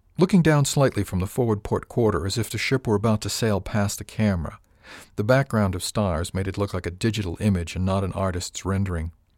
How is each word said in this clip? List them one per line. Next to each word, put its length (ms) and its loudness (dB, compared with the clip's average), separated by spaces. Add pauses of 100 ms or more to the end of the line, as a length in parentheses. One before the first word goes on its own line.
(160)
looking 240 6
down 240 6
slightly 400 2
from 160 -2
the 60 0
forward 360 0
port 260 -4
quarter 380 0
as 120 -2
if 100 -2
the 100 -8
ship 280 -2
were 80 4
about 280 2
to 60 -6
sail 320 0
past 380 -2
the 60 -12
camera. 560 -2 (560)
The 80 -2
background 500 2
of 80 -6
stars 500 -2
made 160 -4
it 80 -6
look 160 -2
like 140 -6
a 40 -4
digital 500 -4
image 360 0
and 80 -2
not 200 0
an 80 -4
artist's 520 -4
rendering. 480 -2 (260)